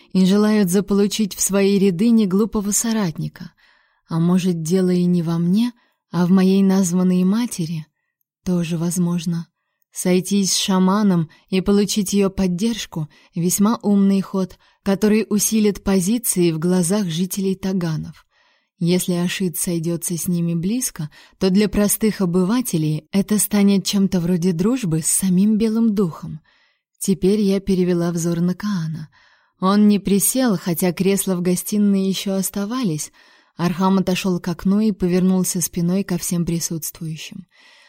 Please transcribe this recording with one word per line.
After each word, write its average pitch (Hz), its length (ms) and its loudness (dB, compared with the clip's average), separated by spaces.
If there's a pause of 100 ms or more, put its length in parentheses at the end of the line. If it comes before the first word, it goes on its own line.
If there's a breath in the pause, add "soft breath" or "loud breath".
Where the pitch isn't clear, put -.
(120 loud breath)
и 185 120 4
желают 208 460 2
заполучить 202 640 0
в - 80 -10
свои 196 360 2
ряды 190 300 2
неглупого 208 640 2
соратника? 180 840 -4 (560 soft breath)
А 165 100 -2
может, 175 440 2
дело 185 260 0
и 180 160 2
не 175 180 2
во 170 140 -2
мне, 190 360 0 (380)
а 175 160 0
в 165 40 2
моей 190 320 4
названной 185 600 2
матери? 180 640 -2 (580)
Тоже 175 340 -2
возможно. 170 720 -2 (440)
Сойтись 185 600 0
с - 40 -2
шаманом 185 720 2 (220 soft breath)
и 190 100 0
получить 202 540 0
её 196 160 2
поддержку — 190 800 -4 (240 soft breath)
весьма 190 480 0
умный 196 400 2
ход, 185 360 -6 (240 soft breath)
который 208 460 2
усилит 208 560 0
позиции 190 680 0
в 160 60 -4
глазах 180 500 0
жителей 185 460 -4
Таганов. 170 680 -6 (540)
Если 180 340 0
Ашит 175 460 -2
сойдётся 170 580 -4
с 156 100 -6
ними 170 280 -2
близко, 180 560 -4 (280 loud breath)
то 190 120 0
для 202 180 2
простых 208 540 0
обывателей 175 920 -2
это 202 260 0
станет 202 460 2
чем-то 196 360 0
вроде 180 340 0
дружбы 185 480 0
с - 40 -6
самим 190 520 2
Белым 220 360 0
Духом. 160 460 -4 (600)
Теперь 196 400 2
я 196 200 2
перевела 180 520 0
взор 170 300 -2
на 180 120 0
Каана. 160 540 -6 (500 soft breath)
Он 208 300 4
не 208 100 4
присел, 202 600 0
хотя 180 340 -2
кресла 190 420 0
в 175 60 -4
гостиной 196 640 0
ещё 196 280 -4
оставались. 202 760 -4 (460 soft breath)
Архам 185 420 0
отошёл 185 400 0
к - 100 -6
окну 190 320 0
и 220 120 2
повернулся 185 720 0
спиной 175 420 -2
ко 175 140 -4
всем 175 260 -4
присутствующим. 165 1000 -8 (420 soft breath)